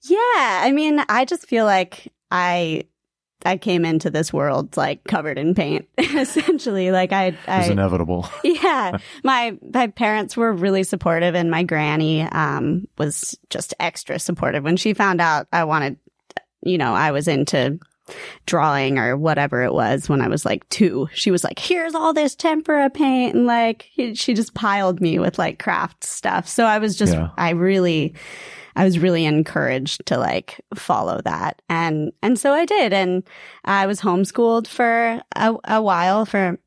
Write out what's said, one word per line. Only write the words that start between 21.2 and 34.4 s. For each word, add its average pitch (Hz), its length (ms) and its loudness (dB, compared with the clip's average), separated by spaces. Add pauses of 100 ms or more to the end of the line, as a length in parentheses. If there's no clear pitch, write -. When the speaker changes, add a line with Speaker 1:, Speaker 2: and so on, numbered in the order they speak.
Speaker 1:
was 180 140 2
like, - 140 -6
"Here's 330 360 -2
all 320 200 0
this 302 200 0
tempera 311 540 2
paint," 262 460 2
and, 240 120 4
like, 233 440 0 (240)
she - 180 -2
just 214 220 0
piled 196 460 0
me 170 180 2
with, 180 200 0
like, 175 200 -2
craft - 460 -4
stuff. - 440 -4
So - 160 0
I 214 140 4
was 214 180 -2
just, 190 160 2
Speaker 2:
Yeah. 160 240 0
Speaker 1:
I 170 140 0
really, 175 640 2 (600)
I 190 100 2
was 185 140 4
really 165 280 2
encouraged 147 800 -2
to, - 100 0
like, - 420 -4 (160)
follow - 520 -2
that. 82 420 -4
And, 160 440 -2 (100)
and 240 160 2
so 277 160 2
I 320 100 2
did. 311 300 0
And 185 300 0 (420)
I 196 200 2
was 196 140 -2
homeschooled 220 680 2